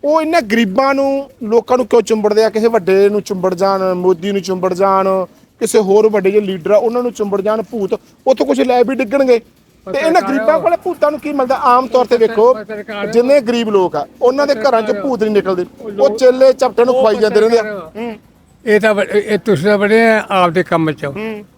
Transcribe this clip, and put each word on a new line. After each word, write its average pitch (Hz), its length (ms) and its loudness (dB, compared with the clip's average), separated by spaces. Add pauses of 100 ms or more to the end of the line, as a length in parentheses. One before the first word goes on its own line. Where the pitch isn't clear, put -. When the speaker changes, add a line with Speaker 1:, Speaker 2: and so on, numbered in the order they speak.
Speaker 1:
ਉਹ 302 180 2
ਇਹਨਾਂ 320 200 0
ਗਰੀਬਾਂ 233 520 0
ਨੂੰ, 277 360 -2 (140)
ਲੋਕਾਂ 226 340 0
ਨੂੰ 247 100 0
ਕਿਉਂ 233 140 2
ਚੁੰਬੜਦੇ 214 420 0
ਆ? 220 60 2
ਕਿਸੇ 220 180 -2
ਵੱਡੇ 196 420 2
ਨੂੰ 208 120 -2
ਚੁੰਬੜ 185 320 -4
ਜਾਣ, 190 400 -2
ਮੋਦੀ 180 380 -2
ਨੂੰ 196 100 -4
ਚੁੰਬੜ 185 320 -4
ਜਾਣ, 190 340 0 (520)
ਕਿਸੇ 226 200 0
ਹੋਰ 208 300 4
ਵੱਡੇ 196 220 0
ਜਿਹੇ 208 100 2
ਲੀਡਰ 190 300 -4
ਆ, 208 60 4
ਉਹਨਾਂ 240 260 -2
ਨੂੰ 240 80 -4
ਚੁੰਬੜ 202 300 -4
ਜਾਣ 214 200 -2
ਭੂਤ, 208 380 -6 (280)
ਉੱਥੋਂ 262 180 2
ਕੁਛ 262 140 -2
ਲੈ 247 240 2
ਵੀ 254 120 -4
ਡਿੱਗਣਗੇ। 247 440 0
ਤੇ - 600 -12
ਇਹਨਾਂ 320 140 0
Speaker 2:
ਪੱਤਰਕਾਰ 349 160 2
Speaker 1:
ਗਰੀਬਾਂ 277 300 0
ਕੋਲੇ 339 180 0
ਭੂਤਾਂ 294 340 -2
ਨੂੰ 302 80 -8
ਕੀ 294 140 -8
ਮਿਲਦਾ? 262 220 -2
ਆਮ 254 320 2
ਤੌਰ 247 180 2
ਤੇ 247 120 0
ਵੇਖੋ, 226 360 2
Speaker 2:
ਪੱਤਰਕਾਰ 208 540 -8
Speaker 1:
ਜਿੰਨੇ 240 340 2
ਗਰੀਬ 233 280 -2
ਲੋਕ 185 260 0
ਆ, 147 120 -4 (140)
ਉਹਨਾਂ 269 260 2
ਦੇ 285 60 2
ਘਰਾਂ 233 280 0
'ਚ 220 40 -4
Speaker 2:
ਪੱਤਰਕਾਰ 208 160 -4
Speaker 1:
ਭੂਤ 233 220 -2
ਨਹੀਂ 214 100 -2
ਨਿਕਲਦੇ, 185 320 0 (140)
Speaker 2:
ਉਹ 233 60 -16
Speaker 1:
ਉਹ 214 60 -12
Speaker 2:
ਲੋਕ 208 260 0
Speaker 1:
ਚੇਲੇ 254 360 4
ਚਪਟੇ 240 320 0
ਨੂੰ 254 80 0
Speaker 2:
ਉਹ 254 80 2
Speaker 1:
ਖਵਾਈ 220 140 2
ਜਾਂਦੇ 208 240 2
ਰਹਿੰਦੇ 226 200 2
ਆ। 214 40 -4
Speaker 2:
ਪੱਤਰਕਾਰ 208 380 -12
Speaker 1:
ਹੂੰ। 226 140 -8 (500)
Speaker 2:
ਇਹ 214 140 2
ਤਾਂ 214 160 2
ਵ-, 196 200 -2
ਇਹ 208 220 0
ਤੁਸੀਂ 175 280 -2
ਤਾਂ 208 120 2
ਬੜੇ 220 320 2
ਆ 214 200 0
ਆਪਦੇ 180 340 0
ਕੰਮ 165 280 -2
'ਚ। 143 140 -8
Speaker 1:
ਹੂੰ। 208 400 -10 (120)